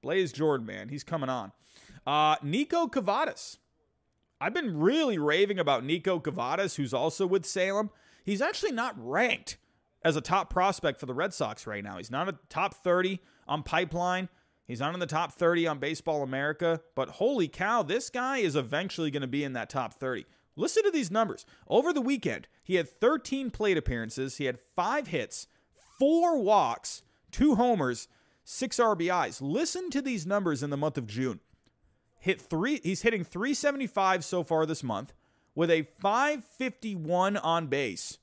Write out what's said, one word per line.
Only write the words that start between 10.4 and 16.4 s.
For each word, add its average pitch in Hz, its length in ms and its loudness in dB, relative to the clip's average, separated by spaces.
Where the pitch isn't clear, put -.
prospect 180 500 0
for 143 60 -10
the 123 80 -6
Red 175 180 -2
Sox 110 340 -6
right 104 160 -6
now. 98 140 -10
He's 98 140 -12
not 151 180 -2
a 165 80 -6
top 190 240 -2
thirty 180 460 2
on 151 140 -2
Pipeline. 180 680 -2
He's 120 120 -8
not 151 140 -4
in 180 60 -6
the 175 60 -2
top 156 260 -2
thirty 170 340 2
on 147 140 -2
Baseball 151 420 -2
America. 151 600 -2